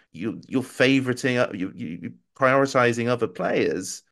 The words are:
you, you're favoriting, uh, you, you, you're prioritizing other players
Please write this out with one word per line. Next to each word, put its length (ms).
you, 360
you're 140
favoriting, 760
uh, 160
you, 200
you, 280
you're 100
prioritizing 720
other 200
players 840